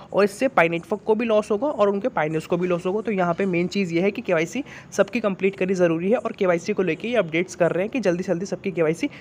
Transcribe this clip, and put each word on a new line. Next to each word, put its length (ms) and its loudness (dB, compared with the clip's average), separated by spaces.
और 120 4
इससे 240 0
पाई 200 4
नेटवर्क 340 -4
को 120 2
भी 100 0
loss 260 2
होगा 160 0
और 220 2
उनके 200 0
Pioneers 380 -2
को 100 0
भी 120 0
loss 180 -2
होगा। 140 -2
तो 120 -4
यहाँ 220 2
पे 120 -2
main 200 0
चीज़ 280 -2
ये 60 2
है 100 2
कि 120 -6
केवाईसी 420 -2
सबकी 280 0
complete 360 0
करनी 180 -2
ज़रूरी 360 2
है 60 4
और 160 -4
केवाईसी 400 0
को 100 0
लेके 260 -2
ये 80 -2
updates 380 0
कर 180 2
रहे 100 0
हैं 100 -4
कि 80 -2
जल्दी 220 0
से 100 -2
जल्दी 140 -2
सबकी 240 -6
केवाईसी 400 0